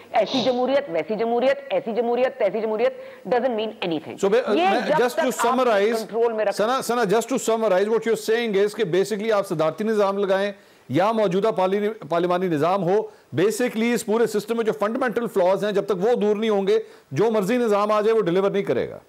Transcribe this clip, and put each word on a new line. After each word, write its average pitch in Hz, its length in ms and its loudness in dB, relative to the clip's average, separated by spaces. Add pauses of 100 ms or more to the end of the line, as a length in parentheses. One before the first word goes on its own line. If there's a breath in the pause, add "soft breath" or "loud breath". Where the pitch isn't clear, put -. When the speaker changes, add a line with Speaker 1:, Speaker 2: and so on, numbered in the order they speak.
(140)
Speaker 1:
ऐसी 226 300 0
जमहूरियत, 247 460 0
वैसी 165 260 -2
जमहूरियत, 233 560 0
ऐसी 196 200 -2
जमहूरियत, 240 400 0
तैसी 202 280 -2
जमहूरियत, 220 400 -2 (280 loud breath)
doesn't 240 280 0
mean 214 140 -4 (140)
anything। 156 360 -6
Speaker 2:
So, 196 100 2
बे-, 240 180 2
Speaker 1:
ये 320 220 2
Speaker 2:
मैं, - 160 0
Speaker 1:
जब 294 100 2
Speaker 2:
just 240 200 0
Speaker 1:
तक 320 80 0
Speaker 2:
to 254 140 -2
Speaker 1:
आप - 80 0
Speaker 2:
summarize, 233 520 2
Speaker 1:
control 226 340 -2
में 214 120 -2
रख- 196 120 -2
Speaker 2:
सना, 240 240 0
सना, 247 240 -2
just 214 200 2
to 233 140 -2
summarize, 214 500 2
what 220 120 0
you're 220 300 -2
saying 220 360 2
is 202 80 -4
कि 226 100 -2
basically 196 480 0
आप 202 120 2
सदारती 156 400 -2
निजाम 202 340 2
लगाएं 196 360 0 (360 loud breath)
या 180 220 2
मौजूदा 208 380 0
पाली-, 196 600 -2
पार्लिमानी 180 380 0
निजाम 170 340 0
हो, 202 300 0 (220 loud breath)
basically 214 480 0
इस 233 200 0
पूरे 220 240 2
सिस्टम 214 300 -4
में 226 80 -2
जो 208 80 0
फंडामेंटल 233 540 -2
flaws 190 380 2
हैं, 214 100 -2
जब 196 120 0
तक 220 60 -2
वो 208 220 0
दूर 208 220 2
नहीं 220 140 0
होंगे, 208 320 2 (320 loud breath)
जो 202 160 2
मर्जी 220 280 2
निजाम 214 340 2
आ 214 80 2
जाए, 220 140 2
वो 220 60 4
डिलीवर 190 320 2
नहीं 196 100 0
करेगा। 80 460 -2